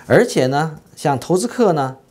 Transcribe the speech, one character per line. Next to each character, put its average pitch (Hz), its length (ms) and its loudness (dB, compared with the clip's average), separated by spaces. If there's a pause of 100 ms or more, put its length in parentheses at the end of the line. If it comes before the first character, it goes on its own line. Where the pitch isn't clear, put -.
而 175 180 4
且 156 220 0
呢， 151 340 -2 (160)
像 139 240 -2
投 170 160 -2
资 214 100 -2
客 214 280 0
呢， 131 240 -4 (120)